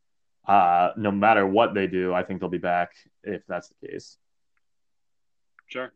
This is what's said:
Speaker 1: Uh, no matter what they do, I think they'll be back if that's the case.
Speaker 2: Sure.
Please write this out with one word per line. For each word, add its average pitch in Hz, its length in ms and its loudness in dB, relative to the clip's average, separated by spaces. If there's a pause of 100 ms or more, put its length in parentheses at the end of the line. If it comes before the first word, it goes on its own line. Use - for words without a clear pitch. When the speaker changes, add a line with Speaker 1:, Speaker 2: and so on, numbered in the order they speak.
(480)
Speaker 1:
Uh, 92 480 4
no 104 140 -2
matter 101 360 4
what 101 280 2
they 98 140 0
do, 90 260 -2
I 90 80 -2
think 90 180 -8
they'll 90 80 -6
be 87 80 -6
back 87 360 -2 (300)
if 95 240 -10
that's 87 220 -10
the - 180 -20
case. 87 300 -16 (1600)
Speaker 2:
Sure. 127 240 -10